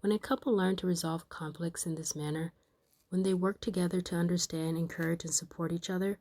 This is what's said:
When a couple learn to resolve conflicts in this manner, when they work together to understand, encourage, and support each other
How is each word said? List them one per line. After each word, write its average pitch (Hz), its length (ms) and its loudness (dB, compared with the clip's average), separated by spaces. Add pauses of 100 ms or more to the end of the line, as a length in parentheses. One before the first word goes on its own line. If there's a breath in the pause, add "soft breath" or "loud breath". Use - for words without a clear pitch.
When 208 120 4
a 214 60 4
couple 262 360 0
learn 185 220 4
to 185 100 -4
resolve 170 420 0
conflicts 165 560 -6
in 165 120 -2
this 160 180 -4
manner, 151 380 -2 (560 soft breath)
when 185 160 2
they 190 100 4
work 185 260 2
together 180 400 0
to 180 160 -4
understand, 170 640 2
encourage, 165 460 -2
and 160 100 -6
support 170 380 -2
each 170 180 -4
other 190 300 0